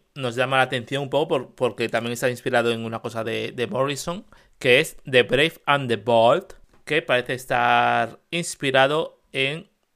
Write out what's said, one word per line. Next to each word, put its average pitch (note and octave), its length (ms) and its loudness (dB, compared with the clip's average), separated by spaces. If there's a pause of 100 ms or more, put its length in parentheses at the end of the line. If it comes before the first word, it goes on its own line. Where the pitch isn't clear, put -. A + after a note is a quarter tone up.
(160)
nos B2 200 -6
llama C3 220 0
la C3 60 4
atención C3 400 -4
un C3+ 60 -8
poco D3 180 0
por, C#3 280 -4
porque A#2 340 -2
también A#2 240 -4
está B2 160 -2
inspirado A#2+ 420 0
en A2+ 140 -4
una A2+ 140 -8
cosa A2+ 240 -8
de, A2 280 -6
de A#2+ 160 -4
Morrison, C#3+ 580 -6 (340)
que B2+ 200 6
es - 180 -4 (120)
The B2+ 140 6
Brave C#3 300 0 (120)
and C#3 240 0
the A2+ 80 0
Bold, A#2+ 480 4 (400)
que D3+ 160 -2
parece B2 320 -2
estar A#2+ 840 0 (120)
inspirado D3 920 0 (100)
en C#3 360 -4 (280)